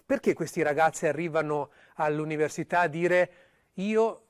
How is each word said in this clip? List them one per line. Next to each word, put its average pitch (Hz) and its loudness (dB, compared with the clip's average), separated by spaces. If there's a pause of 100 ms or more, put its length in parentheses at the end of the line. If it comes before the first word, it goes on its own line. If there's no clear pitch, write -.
perché 247 0
questi 160 -4
ragazzi 151 2
arrivano 151 -2 (240)
all'università 151 -2
a 175 2
dire: 175 2 (440)
"Io 220 -2